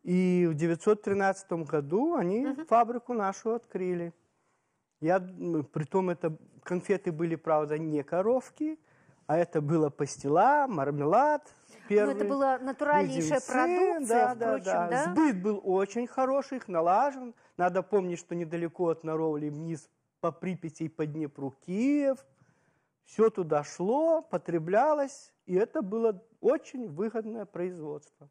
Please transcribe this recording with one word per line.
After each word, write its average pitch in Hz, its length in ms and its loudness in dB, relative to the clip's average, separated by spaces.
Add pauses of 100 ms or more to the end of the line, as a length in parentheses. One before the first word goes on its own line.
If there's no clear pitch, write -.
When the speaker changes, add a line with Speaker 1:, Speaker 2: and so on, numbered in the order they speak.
Speaker 1:
И 180 480 4
в - 20 0
девятьсот 170 480 2
тринадцатом 190 600 -2
году 160 520 0
они 214 300 0
Speaker 2:
Мгм. 269 200 -6
Speaker 1:
фабрику 233 480 2
нашу 208 420 -2
открыли. 180 560 -6 (880)
Я, 170 160 2
м, 175 480 -4
притом 180 440 -2
это 160 280 -4 (260)
конфеты 180 480 -2
были, 165 240 -2
правда, 151 420 0
не 151 260 -2
коровки, 247 760 -2 (480)
а 156 100 2
это 165 240 0
была 151 280 2
пастила, 180 800 2
мармелад 180 760 2 (280)
Speaker 2:
Ну, - 60 -20
это - 140 -20
Speaker 1:
первый, 208 400 2
Speaker 2:
была 269 300 0
натуральнейшая 285 800 0
Speaker 1:
леденцы, - 120 -6
Speaker 2:
продукция, 349 560 2
Speaker 1:
да, 247 280 4
да, 226 120 -2
Speaker 2:
впрочем, 220 180 -2
Speaker 1:
да. 175 240 0
Speaker 2:
да? 262 140 0 (100)
Speaker 1:
Сбыт 247 280 2
был 202 220 -2
очень 196 440 0
хороший, 262 500 -2
их - 120 -12
налажен. 226 640 2 (240)
Надо 180 260 2
помнить, 180 360 0
что - 160 -10
недалеко 170 540 -2
от 160 140 -2
Наровли 156 460 -2
вниз 156 400 -8 (320)
по 165 100 0
Припяти 170 520 -8
и 160 60 -6
по 156 160 -4
Днепру 147 460 -6 (140)
Киев. 269 520 0 (880)
Всё 220 240 2
туда 156 340 0
шло, 311 580 0
потреблялось, 214 1120 0 (120)
и 185 100 -4
это 240 260 0
было 214 400 -2 (200)
очень 247 480 -2
выгодное 214 560 -6
производство. 151 840 -10